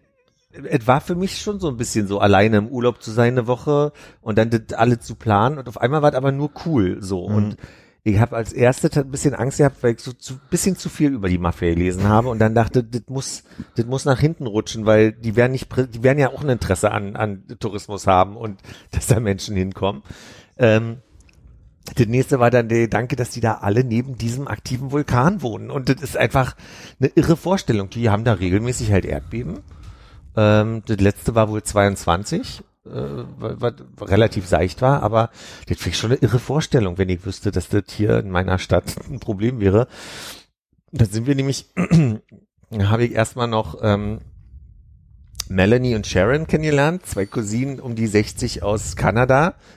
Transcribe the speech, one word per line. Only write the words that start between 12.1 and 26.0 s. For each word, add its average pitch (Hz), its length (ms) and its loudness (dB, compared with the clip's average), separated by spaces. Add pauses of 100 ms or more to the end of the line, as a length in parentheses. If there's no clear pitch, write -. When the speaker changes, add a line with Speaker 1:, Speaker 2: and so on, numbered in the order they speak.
Speaker 1:
und 113 100 -4
dann 110 160 4
dachte, 113 280 2
das 113 260 -6
muss, - 340 -10 (320)
das 113 120 -2
muss 131 180 -4
nach 135 140 2
hinten 151 280 0
rutschen, 107 380 -4
weil 110 260 6
die 113 240 -6
werden 120 180 4
nicht - 140 -6
prä-, 127 200 -2
die 117 160 -12
werden 135 160 4
ja 131 100 4
auch 143 140 -8
ein 151 60 -2
Interesse 107 420 0
an, 104 260 -6
an 104 260 -4 (160)
Tourismus 101 480 -6
haben 95 300 4
und 110 240 -12 (140)
<laughs> - 160 -20
dass - 160 -4
da 110 120 4
Menschen 101 380 -4
hinkommen. 98 460 -4 (540)
Ähm, 113 400 2 (1000)
das 117 120 2
nächste 127 320 0
war 120 100 4
dann 120 200 2
der 117 100 2
Gedanke, 110 360 -2
dass 123 140 -6
die 117 120 -8
da 113 140 0
alle 104 280 0
neben 123 340 -2
diesem 117 300 -6
aktiven 127 440 -8
Vulkan 143 500 2
wohnen 110 280 -8
und 131 200 -4
das 135 120 0